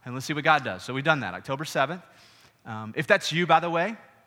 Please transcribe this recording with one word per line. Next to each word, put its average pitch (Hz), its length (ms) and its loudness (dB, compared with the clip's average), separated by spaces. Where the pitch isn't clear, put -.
and 123 80 -10
let's 131 140 -8
see 156 80 -4
what 147 100 -4
God 151 180 6
does." 95 220 -6
So 123 80 -8
we've 135 100 -4
done 151 180 4
that, 95 120 -4
October 135 320 -6
seventh. 156 380 -2
Um, 110 300 -8
if 151 100 -4
that's 196 260 2
you, 170 140 0
by 165 140 6
the 170 100 -4
way 180 260 0